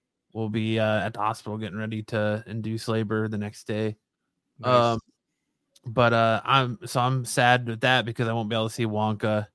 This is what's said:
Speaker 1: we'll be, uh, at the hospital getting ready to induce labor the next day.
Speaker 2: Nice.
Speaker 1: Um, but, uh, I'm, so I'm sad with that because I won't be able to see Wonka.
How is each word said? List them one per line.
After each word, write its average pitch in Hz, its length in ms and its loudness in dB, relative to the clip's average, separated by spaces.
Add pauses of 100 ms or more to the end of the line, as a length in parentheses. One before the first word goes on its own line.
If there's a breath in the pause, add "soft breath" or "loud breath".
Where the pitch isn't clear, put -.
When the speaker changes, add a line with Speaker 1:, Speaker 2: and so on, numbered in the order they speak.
(320)
Speaker 1:
we'll 110 180 -6
be, 110 280 0
uh, 107 220 2
at 107 140 -4
the - 60 -14
hospital 107 380 -4
getting 104 200 -8
ready 110 260 -6
to 107 420 -2
induce 110 400 -6
labor 110 400 0
the 107 120 -4
next 104 280 -8
day. 110 300 -4 (640)
Speaker 2:
Nice. 120 100 -2 (220)
Speaker 1:
Um, 113 80 -2 (880)
but, 117 260 4
uh, 113 320 4
I'm, 123 420 2
so 127 140 -2
I'm 127 240 2
sad 123 440 4
with 113 120 -6
that 127 240 4
because 113 240 -2
I 113 40 0
won't 113 160 -2
be 113 60 -2
able 110 140 0
to 107 60 -8
see 117 120 -2
Wonka. 107 680 0